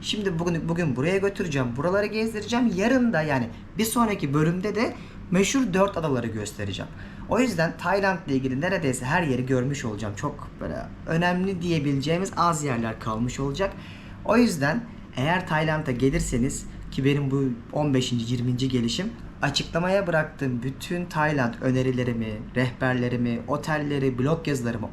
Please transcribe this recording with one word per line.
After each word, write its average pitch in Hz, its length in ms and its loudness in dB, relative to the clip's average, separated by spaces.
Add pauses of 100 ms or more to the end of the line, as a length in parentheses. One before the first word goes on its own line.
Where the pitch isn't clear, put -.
Şimdi 190 380 -2
bugün, 165 300 0
bugün 165 280 0
buraya 170 220 2
götüreceğim. 151 580 0
Buraları 185 300 2
gezdireceğim. 220 680 0
Yarın 240 360 4
da 156 100 4
yani 135 260 0 (300)
bir 214 60 2
sonraki 208 500 2
bölümde 175 400 2
de 240 200 0 (360)
meşhur 196 440 4
dört 196 220 4
adaları 139 300 0
göstereceğim. 104 640 -4 (380)
O 196 100 2
yüzden 170 400 2
Tayland'la 185 540 0
ilgili 131 280 0
neredeyse 156 440 0
her 165 180 2
yeri 127 240 0
görmüş 131 380 0
olacağım. 104 320 -4
Çok - 320 -6 (120)
böyle 80 160 -6 (300)
önemli 180 560 0
diyebileceğimiz 160 760 0
az 160 280 2
yerler 117 360 -2
kalmış 117 400 -2
olacak. 139 320 0 (520)
O - 120 4
yüzden 185 480 4 (320)
eğer 165 320 0
Tayland'a 156 420 0
gelirseniz 131 760 0 (240)
ki 135 140 -2
benim 143 260 2
bu 139 140 2 (280)
on 147 220 2
beşinci, 120 380 0
yirminci 123 360 0
gelişim, 127 420 0 (320)
açıklamaya 180 640 0
bıraktığım 151 560 0
bütün 175 420 -4
Tayland 151 560 2
önerilerimi, 123 720 2 (240)
rehberlerimi, 123 920 0
otelleri, 143 680 0
blog 147 300 0
yazılarımı 117 440 -2